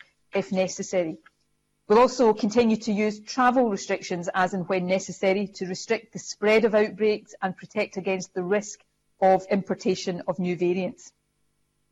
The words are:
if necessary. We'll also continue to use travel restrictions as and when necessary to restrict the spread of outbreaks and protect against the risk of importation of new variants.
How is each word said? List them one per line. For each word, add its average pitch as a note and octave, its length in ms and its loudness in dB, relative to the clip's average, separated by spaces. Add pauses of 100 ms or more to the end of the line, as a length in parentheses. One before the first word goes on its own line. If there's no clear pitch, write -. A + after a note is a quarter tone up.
(360)
if G3 160 -2
necessary. F#3 680 -2 (680)
We'll G#3+ 100 6
also B3+ 340 6
continue A3 460 2
to A3 140 -4
use G#3+ 300 -2
travel B3 500 2
restrictions F#3 600 -4
as F#3 220 0
and F3+ 160 -6
when F#3 160 0
necessary F#3+ 680 0
to F#3+ 100 -8
restrict A3 480 -6
the F#3 60 -12
spread G#3+ 440 2
of G#3+ 120 2
outbreaks G#3+ 680 0
and F#3 160 -4
protect - 400 -6
against F#3+ 380 -6
the F3+ 80 -2
risk G3+ 360 -2 (400)
of F#3+ 300 4
importation F#3 800 -2
of F3+ 100 -4
new F3+ 180 -2
variants. F3+ 560 -2 (800)